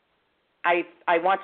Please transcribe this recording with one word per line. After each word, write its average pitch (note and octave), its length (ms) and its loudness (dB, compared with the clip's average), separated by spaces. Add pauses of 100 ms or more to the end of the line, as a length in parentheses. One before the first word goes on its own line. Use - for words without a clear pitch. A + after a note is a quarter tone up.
(640)
I, F3 220 0 (220)
I F3 100 2
want F#3+ 260 0